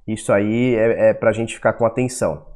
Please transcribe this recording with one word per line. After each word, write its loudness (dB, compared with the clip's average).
Isso -4
aí 2
é, 2
é 2
pra 0
gente -4
ficar 0
com 0
atenção, -4